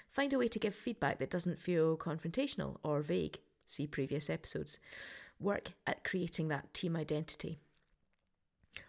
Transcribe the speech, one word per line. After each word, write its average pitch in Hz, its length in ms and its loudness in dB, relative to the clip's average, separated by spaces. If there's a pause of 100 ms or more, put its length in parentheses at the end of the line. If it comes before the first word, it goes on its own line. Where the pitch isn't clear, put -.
Find 269 240 0
a 269 60 6
way 240 100 4
to 220 100 -2
give 208 160 0
feedback - 440 -2
that - 120 0
doesn't 175 280 0
feel 160 400 4
confrontational 165 840 -2
or 151 200 2
vague. 151 360 0 (280)
See - 200 -2
previous 147 440 0
episodes. - 480 -2 (600)
Work 196 340 0 (140)
at - 160 -2
creating 170 460 0
that 143 240 -2
team 165 240 0
identity. 156 640 -2 (1300)